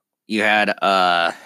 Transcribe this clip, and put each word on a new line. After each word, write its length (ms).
You 160
had, 400
uh, 500